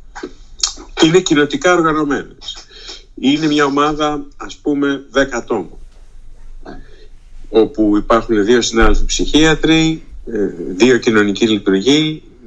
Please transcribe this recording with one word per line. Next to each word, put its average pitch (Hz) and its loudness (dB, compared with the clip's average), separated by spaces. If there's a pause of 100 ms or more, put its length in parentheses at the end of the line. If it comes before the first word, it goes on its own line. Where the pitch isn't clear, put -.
(1040)
Είναι 165 6
κοινοτικά 147 2
οργανωμένες. 156 -2 (640)
Είναι 151 0
μια 147 2
ομάδα, 147 -2 (100)
ας 139 -16
πούμε, 143 -2
δέκα 135 -2
ατόμων, 110 -6 (1700)
όπου 104 2
υπάρχουν 107 0
δύο 120 4
συνάδελφοι 110 4
ψυχίατροι, 160 2 (240)
ε, 104 -4 (300)
δύο 120 4
κοινωνικοί 104 0
λειτουργοί, 113 0 (240)